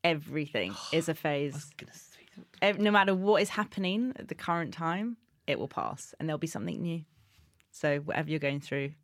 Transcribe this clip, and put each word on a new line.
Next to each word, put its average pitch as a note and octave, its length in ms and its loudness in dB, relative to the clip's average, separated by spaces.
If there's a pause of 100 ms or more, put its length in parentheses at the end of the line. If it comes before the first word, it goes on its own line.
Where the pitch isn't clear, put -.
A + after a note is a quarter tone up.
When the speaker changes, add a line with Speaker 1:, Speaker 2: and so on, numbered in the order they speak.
Speaker 1:
Everything C#3+ 760 0
Speaker 2:
<sighs> - 100 -6
Speaker 1:
is D#3+ 160 2
a D#3+ 60 0
phase. C#3+ 400 0
Speaker 2:
I - 20 -8
was - 220 -12
gonna - 160 -16
say - 260 -20 (160)
that. - 80 -18 (160)
Speaker 1:
Ev-, G3 180 4
no G#3 120 6
matter G3 240 6
what G3 260 6
is G3 80 2
happening G#3 680 -2
at - 120 -12
the D#3+ 60 -6
current E3+ 400 -2
time, F#3 420 -2 (300)
it C#3+ 120 0
will C3+ 100 -4
pass, - 520 -6
and D#3+ 80 -2
there'll D3+ 100 -2
be E3 80 -2
something - 360 -6
new. E3 220 -4 (640)
So C#3+ 300 0
whatever D3+ 280 -2
you're D#3 100 0
going C#3+ 220 0
through C#3 320 -4 (120)